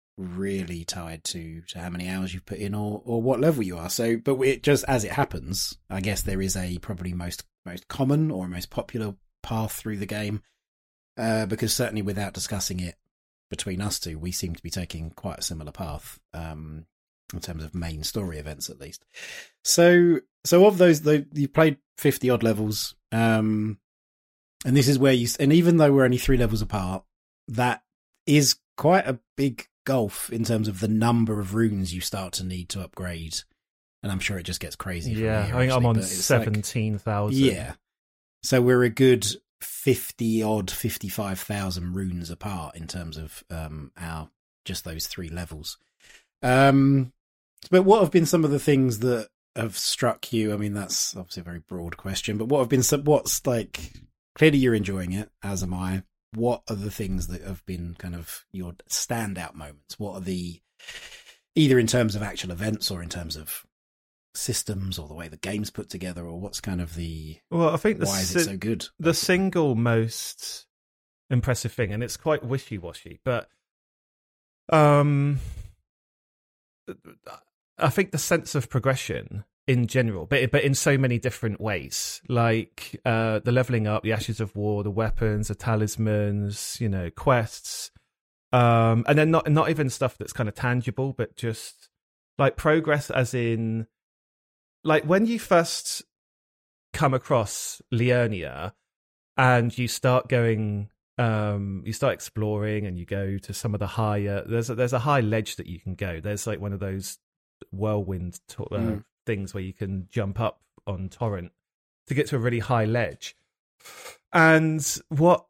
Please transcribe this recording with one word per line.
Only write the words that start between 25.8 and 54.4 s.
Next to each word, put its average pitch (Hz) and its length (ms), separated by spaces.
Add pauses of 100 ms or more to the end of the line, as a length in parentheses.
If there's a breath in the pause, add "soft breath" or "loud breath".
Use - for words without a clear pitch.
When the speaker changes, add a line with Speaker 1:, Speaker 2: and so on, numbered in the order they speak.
Speaker 1:
we're 135 120
only 127 120
three 135 200
levels 110 240
apart, 95 420 (440)
that 123 360 (420)
is 147 300 (200)
quite 175 320
a 131 120 (160)
big 135 320 (180)
gulf 123 460
in 113 120
terms 107 240
of 95 140
the 113 80
number 110 500
of 98 160
runes 101 380
you 90 80
start 95 320
to 92 120
need 90 240
to 95 120
upgrade. 82 580 (640)
And 98 80
I'm 92 80
sure 98 180
it 85 60
just 90 160
gets 78 160
crazy 92 380
from 110 100
Speaker 2:
Yeah, 110 220
Speaker 1:
here, 113 100
Speaker 2:
I 127 40
think 127 120
I'm 127 60
Speaker 1:
actually, 120 100
Speaker 2:
on 113 80
Speaker 1:
but 104 80
it's - 260
like, 117 140
Speaker 2:
seventeen 107 540
thousand. 107 480
Speaker 1:
yeah. 104 280 (680)
So 131 180
we're 123 220
a 120 60
good 123 380 (320)
fifty - 840
odd, 107 280
fifty-five 98 680
thousand 92 540
runes 90 360
apart 85 460
in 80 120
terms 82 300
of, 78 320
um, 76 480
our, 80 320 (340)
just - 220
those 80 220
three 87 200
levels. 82 500 (640 soft breath)
Um, 135 720 (600)
but 185 100
what 202 200
have 165 100
been 160 160
some 165 180
of 143 60
the 143 80
things 131 400
that 120 300 (260)
have 110 220
struck - 540
you? 107 220
I 104 40
mean, 104 160
that's - 420
obviously 92 260
a 82 40
very 85 140
broad 85 380
question, 98 400
but 110 100
what 139 120
have 120 100
been 127 140
some, 143 200
what's, - 440
like, - 440 (440)
clearly 151 240